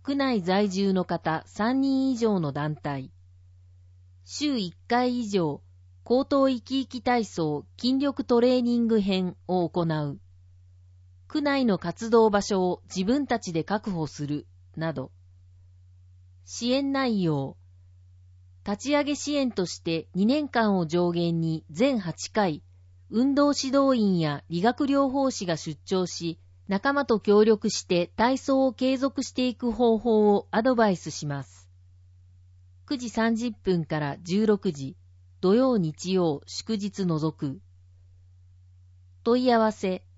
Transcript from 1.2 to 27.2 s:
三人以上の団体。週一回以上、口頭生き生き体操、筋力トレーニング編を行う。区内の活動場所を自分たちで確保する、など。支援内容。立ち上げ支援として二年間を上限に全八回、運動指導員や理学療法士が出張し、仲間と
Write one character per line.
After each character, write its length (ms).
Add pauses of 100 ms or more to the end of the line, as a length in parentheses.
三 360
人 280
以 60
上 240
の 120
団 240
体。 340 (1120)
週 340
一 160 (140)
回 320
以 80
上、 340 (420)
口 200
頭 240
生 160
き 160
生 60
き 160
体 240
操、 400 (120)
筋 200
力 260
ト 160
レ 180
ー 20
ニ 180
ン 80
グ 140
編 360 (100)
を 220
行 140
う。 360 (1080)
区 140
内 240
の 100
活 320
動 220
場 100
所 300
を 140
自 200
分 220
た 120
ち 140
で 120
確 260
保 160
す 200
る、 200 (300)
な 180
ど。 180 (1300)
支 280
援 180
内 320
容。 340 (1080)
立 220
ち 60
上 100
げ 100
支 200
援 180
と 120
し 140
て 340
二 140
年 220
間 280
を 100
上 260
限 280
に 300
全 300
八 320
回、 320 (440)
運 260
動 220
指 200
導 200
員 220
や 300
理 120
学 240
療 240
法 220
士 160
が 100
出 280
張 220
し、 340 (260)
仲 260
間 140
と 140